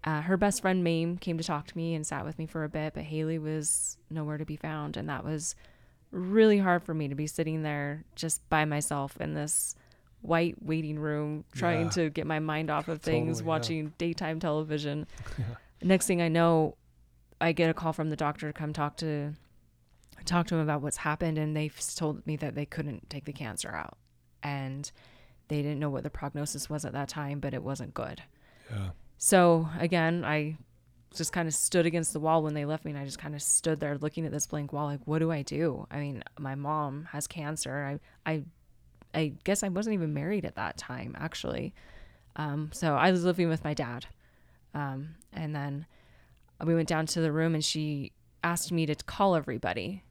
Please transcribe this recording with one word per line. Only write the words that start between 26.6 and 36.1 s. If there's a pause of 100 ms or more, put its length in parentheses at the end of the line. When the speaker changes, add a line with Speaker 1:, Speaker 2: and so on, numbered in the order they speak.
Speaker 1:
was
at
that
time,
but
it
wasn't
good. (480)
Speaker 2:
Yeah. (280)
Speaker 1:
So (120)
again,
I (560)
just
kinda
stood
against
the
wall
when
they
left
me,
and
I
just
kinda
stood
there
looking
at
this
blank
wall,
like,
"What
do
I
do?"
I
mean, (160)